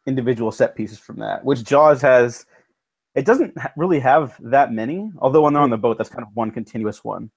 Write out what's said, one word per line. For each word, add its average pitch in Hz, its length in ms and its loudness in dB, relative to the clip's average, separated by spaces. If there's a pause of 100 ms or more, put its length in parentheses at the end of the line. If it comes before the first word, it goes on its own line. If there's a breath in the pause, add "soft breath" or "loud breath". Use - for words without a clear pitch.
individual 120 460 -2
set - 240 -2
pieces 107 220 -10
from - 180 -20
that, - 280 -8
which 127 200 -2
Jaws 147 380 4
has. 123 420 2 (720)
It 135 80 -2
doesn't 262 340 0
ha-, 147 180 -10
really 165 240 0
have 131 400 2
that 123 320 2
many, 147 380 -6 (100)
although 135 200 2
when 147 140 4
they're 147 80 4
on 139 80 2
the 113 80 -2
boat, 110 180 0
that's 110 140 -6
kind - 120 -14
of 110 120 -16
one 110 160 -4
continuous 110 520 -8
one, 110 340 -12